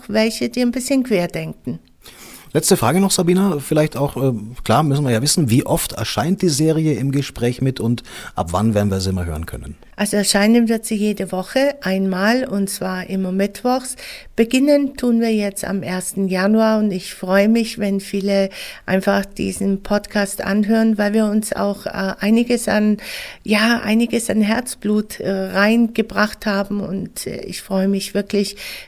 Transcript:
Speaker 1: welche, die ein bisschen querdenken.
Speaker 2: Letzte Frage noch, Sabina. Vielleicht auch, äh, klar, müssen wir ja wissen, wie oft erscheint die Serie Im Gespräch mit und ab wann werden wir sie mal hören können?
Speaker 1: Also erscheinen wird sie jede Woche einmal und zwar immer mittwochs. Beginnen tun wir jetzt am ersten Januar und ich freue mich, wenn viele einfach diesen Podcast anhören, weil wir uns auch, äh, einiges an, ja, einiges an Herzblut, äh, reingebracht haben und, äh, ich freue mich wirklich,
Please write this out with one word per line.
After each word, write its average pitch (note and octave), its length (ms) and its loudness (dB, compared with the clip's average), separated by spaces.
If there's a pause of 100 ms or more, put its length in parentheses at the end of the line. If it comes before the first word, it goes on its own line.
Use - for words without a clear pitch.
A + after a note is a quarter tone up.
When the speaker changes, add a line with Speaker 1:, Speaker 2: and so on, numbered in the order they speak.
Speaker 1:
welche, A3 400 0
die B3 120 -2
ein A#3+ 100 2
bisschen C4 320 0
querdenken. E3 760 -4 (760)
Speaker 2:
Letzte D#3+ 240 2
Frage D3 240 2
noch, G3 100 2
Sabina. F3+ 480 2
Vielleicht D3+ 380 0
auch, C#3 200 -2
äh, C3 160 2 (300)
klar, A2+ 180 4
müssen D3 220 2
wir B2+ 80 2
ja A2+ 100 2
wissen, D3 280 2
wie A#2+ 160 4
oft - 260 -2
erscheint D3 500 -2
die F#3 80 4
Serie D#3 440 2
Im C3+ 180 0
Gespräch C3 500 -2
mit C3 180 0
und A#2 240 0 (320)
ab E2 160 -4
wann G#2 220 2
werden G2+ 160 2
wir F#2+ 120 0
sie F#2+ 100 0
mal F2+ 140 -2
hören E2 200 -6
können? - 300 -10 (220)
Speaker 1:
Also G3+ 180 0
erscheinen G#3+ 540 4
wird A3+ 160 -2
sie A3+ 100 -2
jede G#3 360 -2
Woche C4+ 500 0
einmal F#3+ 640 0
und G3 240 -2
zwar F#3 400 -6
immer F#3+ 240 -2
mittwochs. B3 640 -2 (400)
Beginnen C4+ 600 4
tun A#3+ 240 2
wir A3+ 140 2
jetzt G3+ 320 -2
am G3 180 -4
ersten F#3 460 -4
Januar G#3+ 500 4
und G#3+ 120 0
ich F3+ 220 -6
freue G3 360 2
mich, A3+ 300 0
wenn G3 200 0
viele G3 500 0 (360)
einfach G3 400 2
diesen G3 580 -2
Podcast G#3 580 -2
anhören, G#3+ 560 2
weil G#3 160 0
wir A3 120 2
uns G#3+ 260 0
auch, G3+ 340 -2
äh, F#3+ 340 -4
einiges A#3 500 0
an, G#3+ 280 2 (460)
ja, A3 400 2
einiges A#3 460 0
an G#3+ 120 2
Herzblut, G#3+ 800 -2
äh, - 100 -4
reingebracht G#3 1160 0
haben G3+ 340 -2
und, F#3+ 480 -8
äh, - 140 -8
ich - 200 -10
freue F#3+ 280 0
mich G3 240 -2
wirklich, G3+ 420 -2 (320)